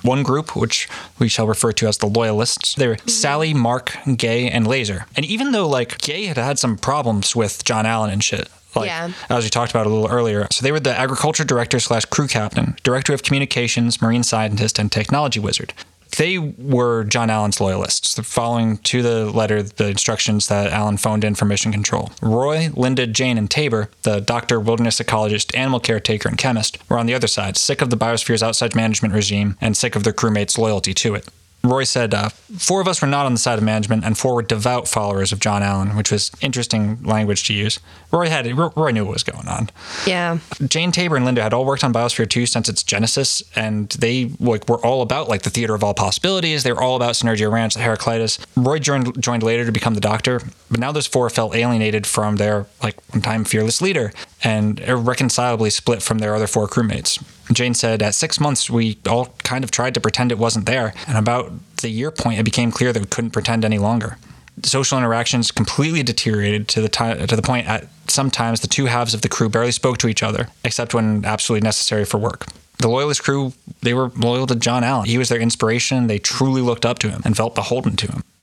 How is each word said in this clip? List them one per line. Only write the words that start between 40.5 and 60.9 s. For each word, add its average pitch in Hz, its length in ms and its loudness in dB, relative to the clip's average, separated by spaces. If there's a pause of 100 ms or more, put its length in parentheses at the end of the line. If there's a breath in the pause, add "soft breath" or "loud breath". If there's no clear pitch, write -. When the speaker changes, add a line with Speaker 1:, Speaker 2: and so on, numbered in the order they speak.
Speaker 1:
Jane, 170 240 0
Tabor, 170 260 2
and 127 60 2
Linda 123 200 2
had 110 100 2
all 127 100 2
worked 135 200 0
on 127 100 2
Biosphere 117 340 0
two 120 200 0
since 117 200 -2
its 104 140 -2
genesis, 117 640 0 (120)
and 107 340 -2 (100)
they, 123 400 0
like, 113 280 0
were 120 160 2
all 127 200 2
about, 127 260 -2
like, 104 140 -2
the 101 80 -2
theater 110 240 -2
of 104 80 0
all 104 100 2
possibilities. 156 680 0
They 123 100 2
were 113 80 0
all 127 140 2
about 120 180 0
Synergia 107 380 0
Ranch, 113 240 0
the 110 60 -6
Heraclitus. 113 580 0 (160)
Roy 131 240 2
joined, 131 420 -2
joined 117 220 0
later 117 200 2
to 117 80 -2
become 110 220 0
the 101 80 -2
Doctor, 107 400 0 (300)
but 117 80 2
now 127 120 -2
those 147 140 -2
four 123 240 2
felt 110 260 -2
alienated 110 520 2
from 104 300 0
their, 104 280 0 (160)
like, 107 140 -2 (180)
one-time 110 320 0
fearless 107 380 0
leader 151 280 0 (320 loud breath)
and 107 360 0 (320)
irreconcilably 120 580 0
split 110 320 0
from 110 180 0
their 107 160 0
other 107 120 0
four 104 200 0
crewmates. - 540 -2 (300)
Jane 123 220 2
said, 113 280 0
"At - 140 0
six - 240 -2
months, 147 300 0
we 113 280 0 (120)
all 120 240 0 (100)
kind 131 200 -2
of 117 80 -6
tried 127 240 0
to 123 40 2
pretend 120 320 2
it 113 60 -2
wasn't 110 300 2
there, 117 260 0 (140 loud breath)